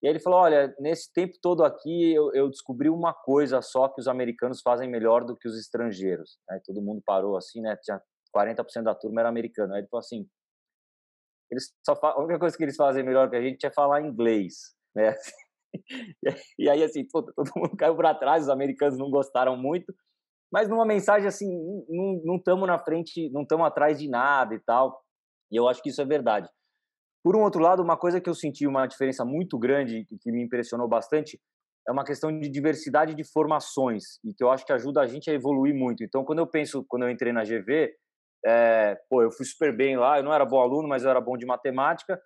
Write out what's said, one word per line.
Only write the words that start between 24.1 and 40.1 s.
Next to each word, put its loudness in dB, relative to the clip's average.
e -10
tal", 0
e -2
eu 4
acho 0
que -6
isso -4
é 0
verdade. 0
Por 2
um 6
outro 2
lado, 6
uma 2
coisa 0
que -6
eu -2
senti -4
uma 0
diferença -4
muito -4
grande 0
e -16
que -8
me -2
impressionou -4
bastante -2
é -4
uma -2
questão -4
de -6
diversidade 0
de -10
formações, -2
e -8
que -4
eu 6
acho 0
que -2
ajuda 0
a 4
gente -10
a 0
evoluir 0
muito. -2
Então, -4
quando -2
eu 0
penso, -4
quando -4
eu 0
entrei -2
na 0
G -4
V, 0
é, 4
pô, 6
eu 4
fui -10
super -2
bem 0
lá, 4